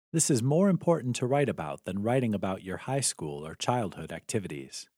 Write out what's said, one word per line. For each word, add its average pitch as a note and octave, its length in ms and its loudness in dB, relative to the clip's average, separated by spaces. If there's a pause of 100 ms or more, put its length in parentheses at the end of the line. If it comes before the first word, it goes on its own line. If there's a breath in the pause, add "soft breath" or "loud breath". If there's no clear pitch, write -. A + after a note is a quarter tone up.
(140)
This D#3+ 160 2
is A#2+ 140 4
more E3 260 6
important D#3+ 460 2
to C3 100 0
write C3+ 240 2
about D#2 360 -6
than G2 180 -4
writing A#2 320 2
about F#2+ 280 -2
your F2+ 140 -6
high C3+ 220 -2
school D2+ 440 -4
or D#2+ 120 -10
childhood F#2 560 -2
activities. E2 880 -6